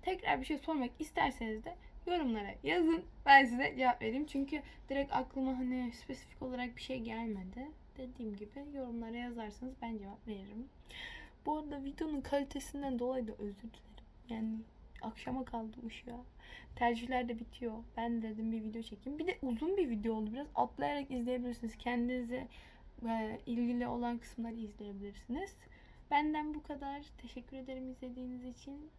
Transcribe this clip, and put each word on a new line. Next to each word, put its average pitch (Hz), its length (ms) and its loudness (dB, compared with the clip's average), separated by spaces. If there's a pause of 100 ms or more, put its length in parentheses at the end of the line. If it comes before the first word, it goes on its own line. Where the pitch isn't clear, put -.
Tekrar 359 380 4
bir 262 60 -2
şey 302 120 2
sormak 277 420 2
isterseniz 240 640 2
de 349 120 -8 (320)
yorumlara 240 560 2
yazın. 320 400 6 (220)
Ben 277 200 12
size 254 320 2
cevap 247 240 6
vereyim. 240 240 2
Çünkü 277 360 -2 (280)
direkt 277 240 2
aklıma 262 440 0
hani 254 340 0
spesifik - 500 -10
olarak 247 340 -4
bir - 60 -12
şey 262 180 -4
gelmedi. 220 680 -4 (300)
Dediğim 247 380 -6
gibi 214 380 -10
yorumlara 233 440 -4
yazarsanız 240 640 -6
ben 226 160 -4
cevap 202 300 -10
veririm. 208 420 -8 (760)
Bu 302 120 4
arada 285 260 -4
videonun 294 380 -2
kalitesinden 277 760 0
dolayı 247 280 0
da 214 40 -6
özür 202 300 -6
dilerim. - 440 -16 (240)
Yani 220 300 -2 (420)
akşama 254 440 -4
kaldım 226 420 -6
ışığa. 240 340 -10 (540)
Tercihler 240 540 4
de 226 100 -2
bitiyor. 233 340 -4 (240)
Ben 233 240 2
dedim 220 300 -2
bir 226 120 0
video 220 180 -4
çekeyim. 262 380 -8
Bir 330 80 0
de 370 140 0
uzun 285 360 2
bir 330 120 4
video 220 260 2
oldu. 214 180 -2
Biraz 277 220 -4
atlayarak 277 560 2
izleyebilirsiniz. 247 680 0
Kendinize, 247 720 0 (600)
e, 220 380 0
ilgili 240 420 2
olan 240 300 0
kısımları 233 380 -6
izleyebilirsiniz. 208 1000 -6 (560)
Benden 302 420 4
bu 302 100 -6
kadar. 285 420 -6 (120)
Teşekkür 240 400 -12
ederim 262 320 -8
izlediğiniz 254 560 -8
için. 277 540 -12